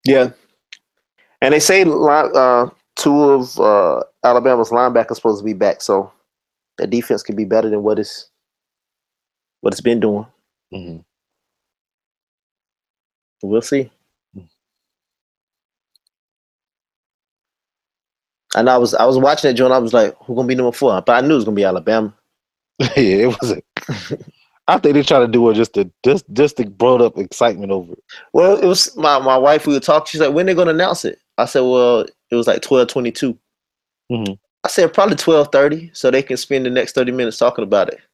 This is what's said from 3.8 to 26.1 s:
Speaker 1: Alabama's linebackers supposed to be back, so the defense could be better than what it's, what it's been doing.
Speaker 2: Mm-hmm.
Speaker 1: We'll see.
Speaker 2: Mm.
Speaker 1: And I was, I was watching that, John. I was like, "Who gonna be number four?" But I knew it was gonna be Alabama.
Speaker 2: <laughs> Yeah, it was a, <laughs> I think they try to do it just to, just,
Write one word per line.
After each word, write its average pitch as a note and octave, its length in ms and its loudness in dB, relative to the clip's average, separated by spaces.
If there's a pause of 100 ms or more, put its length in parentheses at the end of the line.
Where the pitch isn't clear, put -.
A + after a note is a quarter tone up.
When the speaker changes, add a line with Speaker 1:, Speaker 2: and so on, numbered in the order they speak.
Speaker 1:
Alabama's A#2+ 460 2
linebackers A#2+ 460 0
supposed G#2+ 240 -2
to G2+ 40 -14
be A2 80 -4
back, G2 280 -2
so G2 320 -4 (680)
the - 80 -4
defense A#2 360 -4
could G#2 140 -10
be G#2+ 80 -4
better A2 260 0
than G#2 120 -2
what G#2+ 160 0
it's, - 300 -12 (1300)
what A#2 120 -2
it's - 80 -12
been A#2 200 0
doing. G#2+ 260 -2 (460)
Speaker 2:
Mm-hmm. F2 260 -16 (2500)
Speaker 1:
We'll G#2+ 200 -2
see. C3+ 280 -4 (460)
Speaker 2:
Mm. F2+ 120 -20 (4000)
Speaker 1:
And A#2+ 160 2
I B2+ 80 4
was, A#2+ 160 0
I A2+ 100 2
was C3 140 2
watching C#3+ 300 2
that, B2 60 0
John. B2+ 180 2
I C3 60 2
was A#2 140 -4
like, A2+ 320 2
"Who B2 100 -10
gonna B2 140 -2
be C3 60 -2
number B2 180 -2
four?" A2 300 0
But B2 100 2 (120)
I - 20 -2
knew D#3 80 2
it - 20 2
was A2 80 -2
gonna G#2+ 120 -4
be G2+ 80 0
Alabama. G#2 500 -2 (640)
Speaker 2:
<laughs> B2+ 180 -2
Yeah, G#2+ 320 2
it A#2 120 -4
was A#2+ 120 -6
a, - 100 -6 (260)
<laughs> - 300 -10 (500)
I E3+ 100 2
think C#3+ 160 2
they C#3+ 80 4
try C#3 160 2
to B2 100 4
do A#2 220 4
it G#2+ 40 2
just A2 200 0
to, F#2+ 160 -2 (140)
just, G3 280 0